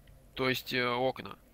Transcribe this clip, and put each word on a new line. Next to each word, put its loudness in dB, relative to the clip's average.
То 2
есть, -2
э, 2
окна? -2